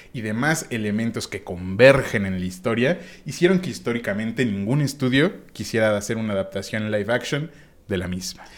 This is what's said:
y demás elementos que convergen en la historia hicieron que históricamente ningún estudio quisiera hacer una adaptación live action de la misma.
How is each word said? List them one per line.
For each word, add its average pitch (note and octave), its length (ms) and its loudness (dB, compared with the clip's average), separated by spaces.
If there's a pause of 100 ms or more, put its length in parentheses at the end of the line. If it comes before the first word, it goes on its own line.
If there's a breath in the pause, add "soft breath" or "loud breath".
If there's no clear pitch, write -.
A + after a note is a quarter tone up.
(120)
y A#2+ 100 -8
demás A#2 500 0
elementos A2+ 560 -2
que - 160 -10
convergen G2+ 840 4
en F#2 140 -2
la F2+ 80 -2
historia A#2+ 500 0 (300 loud breath)
hicieron F3 320 4
que D#3+ 100 -6
históricamente A2+ 720 -2
ningún A2 380 0
estudio C3+ 520 2 (200)
quisiera A2 420 2
hacer G#2+ 220 -2
una A2 160 -2
adaptación G2+ 580 -4
live G#2+ 220 0
action C#3+ 380 -2 (360 soft breath)
de G2 100 -2
la F2+ 100 -4
misma. - 380 -8 (120 loud breath)